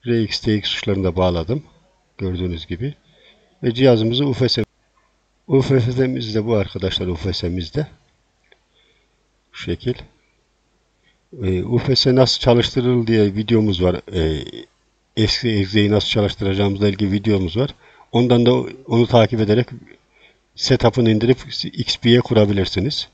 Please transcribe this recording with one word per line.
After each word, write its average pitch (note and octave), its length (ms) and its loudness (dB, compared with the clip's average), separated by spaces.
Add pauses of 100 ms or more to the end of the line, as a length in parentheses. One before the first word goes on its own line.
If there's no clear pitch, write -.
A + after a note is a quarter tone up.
R A#2 160 0
X, - 180 -4
T G#2+ 160 0
X - 140 -4
tuşlarını G2 340 -2
da E2+ 120 0
bağladım. F#2 460 0 (560)
Gördüğünüz F2+ 480 -6
gibi. A2+ 280 -8 (680)
Ve A#2+ 120 -2
cihazımızı B2 520 2
U C3+ 60 -2
F A#2+ 160 0
S, A2 160 -2 (800)
U C3+ 160 2
F C3+ 180 2
S'miz B2+ 540 -2
de G#2+ 120 -2
bu A#2 80 0
arkadaşlar, F#2+ 520 -4
U F2+ 80 -4
F F2+ 180 -6
S'miz F2 420 -6
de. D3 120 -4 (1700)
Şu - 120 -16
şekil. F2+ 300 -6 (1500)
E, F#2 200 -2
U A#2+ 160 -2
F C3 180 0
S B2+ 180 2
nasıl C3 260 2
çalıştırılır A#2+ 680 2
diye G#2+ 280 2
videomuz G#2+ 480 0
var. F2+ 180 0 (140)
E, D#2 300 -2 (720)
eski A2 320 0
egzeyi G#2 420 2
nasıl G#2 180 2
çalıştıracağımızla G2+ 800 0
ilgili G2 240 -2
videomuz G2+ 440 -2
var. C#3 180 -2 (380)
Ondan A#2+ 340 4
da B2 60 6 (340)
onu A#2 200 2
takip A2+ 340 4
ederek A2 260 2 (880)
setup'ını A#2+ 560 2
indirip A2 280 2 (260)
X - 340 -6
P'ye A#2+ 220 4
kurabilirsiniz. G#2 920 0